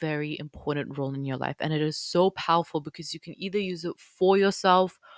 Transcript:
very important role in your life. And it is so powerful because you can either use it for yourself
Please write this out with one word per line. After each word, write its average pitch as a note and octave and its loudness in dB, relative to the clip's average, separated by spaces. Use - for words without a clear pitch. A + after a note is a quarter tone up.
very D3+ -4
important C#3+ -6
role C#3 -4
in C#3 -6
your C3+ -4
life. C3+ -4
And D3+ -2
it D3+ 0
is D3+ -2
so F#3 2
powerful E3 -2
because D#3 -14
you D#3+ -10
can - -16
either F#3+ -6
use F3+ -6
it - -6
for F#3+ 2
yourself F#3 4